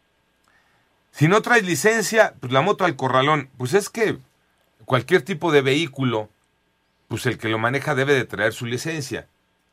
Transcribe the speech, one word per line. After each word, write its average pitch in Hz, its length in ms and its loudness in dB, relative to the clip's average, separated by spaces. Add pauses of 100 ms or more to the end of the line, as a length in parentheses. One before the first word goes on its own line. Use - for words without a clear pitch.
(1120)
Si 147 160 2
no 208 140 4
traes 233 240 2
licencia, 202 760 2
pues, 123 140 -8
la 135 80 4
moto 196 240 0
al 160 100 0
corralón. 131 640 0
Pues 127 160 -6
es 202 160 0
que 196 300 -2 (680)
cualquier 165 360 0
tipo 175 300 -4
de 143 100 6
vehículo, 131 680 -2 (800)
pues, 110 160 -6
el 110 120 -2
que 110 120 -6
lo 110 80 -2
maneja 135 360 -2
debe 135 200 0
de 127 100 2
traer 107 300 -2
su - 120 -10
licencia. 127 600 -8 (460)